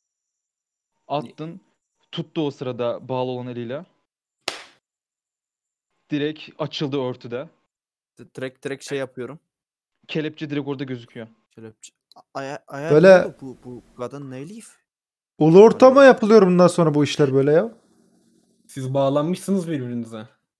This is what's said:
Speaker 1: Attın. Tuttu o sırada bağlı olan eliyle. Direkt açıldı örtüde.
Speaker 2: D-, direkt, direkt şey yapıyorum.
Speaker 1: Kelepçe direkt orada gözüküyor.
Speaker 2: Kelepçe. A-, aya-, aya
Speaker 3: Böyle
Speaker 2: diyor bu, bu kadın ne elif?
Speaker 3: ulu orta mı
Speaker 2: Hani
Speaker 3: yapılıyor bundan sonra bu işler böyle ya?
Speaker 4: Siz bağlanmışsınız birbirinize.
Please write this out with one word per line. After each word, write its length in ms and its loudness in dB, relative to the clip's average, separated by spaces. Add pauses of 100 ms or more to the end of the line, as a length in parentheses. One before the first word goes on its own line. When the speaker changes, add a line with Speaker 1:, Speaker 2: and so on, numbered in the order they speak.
(1080)
Speaker 1:
Attın. 540 -10 (500)
Tuttu 360 -8
o 40 -8
sırada 580 -8
bağlı 220 -6
olan 160 -12
eliyle. 380 -12 (2250)
Direkt 380 -8 (100)
açıldı 420 -8
örtüde. 480 -10 (680)
Speaker 2:
D-, 160 -20
direkt, 300 -14
direkt 240 -12
şey 80 -6
yapıyorum. 420 -12 (680)
Speaker 1:
Kelepçe 420 -8
direkt 180 -8
orada 160 -8
gözüküyor. 440 -14 (240)
Speaker 2:
Kelepçe. 400 -20 (240)
A-, 60 -20 (180)
aya-, 280 -14
aya 240 -6
Speaker 3:
Böyle 160 6
Speaker 2:
diyor 340 6
bu, 220 -18
bu 200 -18 (140)
kadın 340 -14
ne 80 -16
elif? 400 -20 (580)
Speaker 3:
ulu 260 6
orta 260 8
mı 60 4
Speaker 2:
Hani 120 8
Speaker 3:
yapılıyor 340 6
bundan 260 4
sonra 260 0
bu 100 2
işler 300 0
böyle 180 2
ya? 200 2 (960)
Speaker 4:
Siz 260 -10
bağlanmışsınız 760 -2
birbirinize. 580 -10 (320)